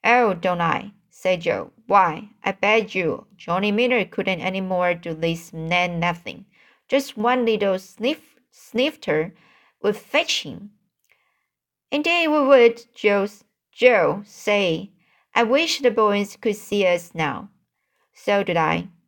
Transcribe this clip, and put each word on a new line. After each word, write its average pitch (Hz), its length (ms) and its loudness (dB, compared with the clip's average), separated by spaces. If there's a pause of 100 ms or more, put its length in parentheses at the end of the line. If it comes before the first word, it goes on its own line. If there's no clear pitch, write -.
"Oh, 233 320 2
don't 175 260 -2
I?" 170 300 -4 (180)
said 185 320 -2
Joe. 117 300 -4 (160)
"Why, 185 420 2 (140)
I 196 80 -2
bet 214 420 0
you 175 320 -4 (100)
Johnny 196 360 -2
Miller 233 340 0
couldn't 190 360 -4
any 190 200 -4
more 180 320 -2
do 170 220 -8
this 165 340 -4
than 170 500 -4
nothing. 170 460 -6 (420)
Just 269 300 -2
one 240 280 0
little 202 340 0
sniff, - 560 -8 (160)
snifter 208 840 -4 (480)
would 208 160 0
fetch - 460 -4
him." 180 280 -14 (1200)
"Indeed 330 360 0
we 302 180 2
would," 240 480 6
Joe, 202 340 0 (440)
Joe 202 540 4
say. 196 680 -2 (420)
"I 233 100 2
wish 285 360 0
the 254 120 2
boys 208 460 0
could 208 180 -2
see 202 300 -2
us 175 300 0
now." 147 340 -6 (640)
"So 202 300 -2
did 175 120 -2
I." 165 340 0 (180)